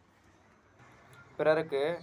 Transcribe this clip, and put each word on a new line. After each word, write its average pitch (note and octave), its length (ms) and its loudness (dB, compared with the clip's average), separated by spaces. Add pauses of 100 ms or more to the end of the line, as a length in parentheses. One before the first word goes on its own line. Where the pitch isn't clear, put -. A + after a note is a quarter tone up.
(1400)
பிறருக்கு D#3 680 0